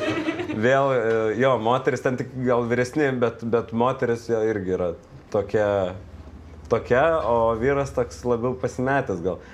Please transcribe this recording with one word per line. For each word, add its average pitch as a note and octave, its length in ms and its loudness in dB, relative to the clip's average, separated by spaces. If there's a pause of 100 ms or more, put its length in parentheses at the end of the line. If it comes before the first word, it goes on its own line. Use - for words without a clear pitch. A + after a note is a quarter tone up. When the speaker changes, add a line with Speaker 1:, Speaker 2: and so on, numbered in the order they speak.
(280)
Speaker 1:
<laughs> D4 400 -2
Speaker 2:
vėl, C3+ 240 4
e, A2+ 420 2
jo, B2+ 220 4
moteris B2 500 0
ten B2+ 100 2
tik A#2+ 180 -6
gal B2 300 2
vyresni, B2 480 0
bet, A#2+ 300 0
bet A#2 300 -2
moteris A#2 560 0
jo A#2 120 0
irgi G2+ 360 0
yra F2+ 160 -2 (340)
tokia, G#2 420 0 (1000)
tokia, A#2+ 380 2 (120)
o A#2 400 2
vyras C#3 340 0
toks - 340 -4
labiau B2 300 0
pasimetęs B2+ 680 -2
gal." F2 200 -4 (120)